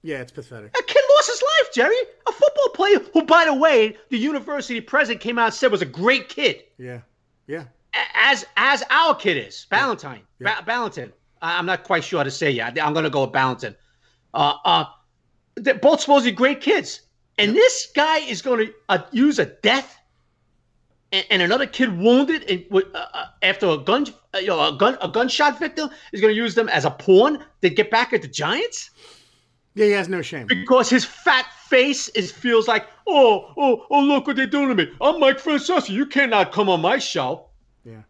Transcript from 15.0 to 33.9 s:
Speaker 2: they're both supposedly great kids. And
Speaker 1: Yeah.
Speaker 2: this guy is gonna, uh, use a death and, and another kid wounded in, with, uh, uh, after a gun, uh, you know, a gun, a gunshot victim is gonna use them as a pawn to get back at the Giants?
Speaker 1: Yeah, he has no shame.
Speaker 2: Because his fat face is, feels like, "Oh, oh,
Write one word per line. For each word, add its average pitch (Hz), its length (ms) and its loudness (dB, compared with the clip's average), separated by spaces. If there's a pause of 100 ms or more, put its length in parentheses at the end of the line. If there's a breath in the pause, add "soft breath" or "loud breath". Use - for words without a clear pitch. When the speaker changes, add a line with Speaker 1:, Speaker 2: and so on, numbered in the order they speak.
Speaker 2:
they're 247 200 -2
both 285 260 2
supposedly 269 300 2
great 262 300 0
kids. - 400 -2 (360)
And 208 160 0
Speaker 1:
Yeah. - 60 0
Speaker 2:
this - 360 2
guy 311 240 2
is 254 220 -8
gonna, 233 240 0 (240)
uh, 180 100 0 (120)
use 262 280 2
a 156 60 2
death - 520 -4 (1120)
and, 190 200 -4
and 190 100 2
another 226 240 0
kid 226 320 -2
wounded 262 460 2
in, 185 260 -4
with, 196 240 2
uh, 165 200 -10
uh, 165 120 -10 (160)
after 190 280 0
a 151 80 2
gun, 220 280 0 (280)
uh, 196 60 -6
you 190 80 -6
know, 160 200 0
a 147 100 -6
gun, 240 240 2
a 185 60 -6
gunshot 262 520 -2
victim 311 300 -8 (220 loud breath)
is 196 100 -6
gonna 214 120 4
use 220 220 -2
them 226 140 0
as 151 160 0
a 143 60 0
pawn 226 520 4 (180)
to 185 80 2
get 208 220 0
back 240 220 0
at 202 80 0
the 156 60 -14
Giants? 185 640 -6 (840 soft breath)
Speaker 1:
Yeah, 208 120 2
he 202 40 4
has 196 160 -2
no 180 140 -6
shame. 131 260 -12
Speaker 2:
Because 254 420 2
his 247 140 2
fat 262 420 -2 (220)
face 262 420 2
is, 190 220 -6
feels 226 380 0
like, 220 180 0 (180)
"Oh, 262 520 4
oh, 269 340 0